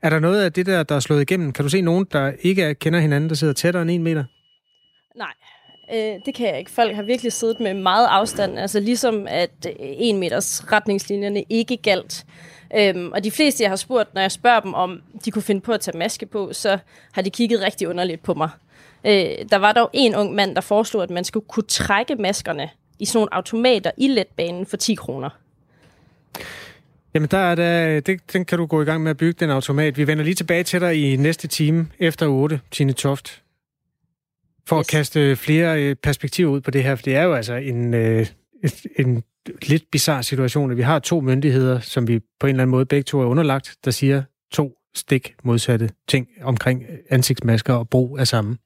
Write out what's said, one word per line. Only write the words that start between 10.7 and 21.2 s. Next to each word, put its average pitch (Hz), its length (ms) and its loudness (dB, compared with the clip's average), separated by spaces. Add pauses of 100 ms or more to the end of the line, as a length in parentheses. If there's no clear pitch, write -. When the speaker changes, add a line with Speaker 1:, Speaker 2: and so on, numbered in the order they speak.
Speaker 2:
retningslinjerne 202 760 -2
ikke 226 260 0
galt. - 500 -2 (500)
Øhm, 180 360 2
og 196 120 -4
de 214 60 -2
fleste, 294 320 0
jeg 202 80 2
har 190 60 -2
spurgt, 226 380 -2
når 190 60 -2
jeg 190 120 0
spørger 240 280 4
dem, 190 140 -10
om 180 260 -4 (240)
de 226 60 -4
kunne 208 120 -4
finde 196 180 0
på 226 120 -4
at 208 80 0
tage 165 180 -8
maske - 280 -6
på, 196 260 -8
så 196 260 -2 (340)
har 190 100 -2
de 190 80 0
kigget 226 320 0
rigtig 185 260 -2
underligt 175 340 -4
på 175 120 -2
mig. 151 140 -2 (580)
Øh, 196 200 4 (240)
der 208 60 6
var 202 160 4
dog 233 200 4
en 240 220 2
ung 208 200 -2
mand, 196 200 0
der 185 60 0
foreslog, 208 420 0
at 180 80 -6
man 180 140 -4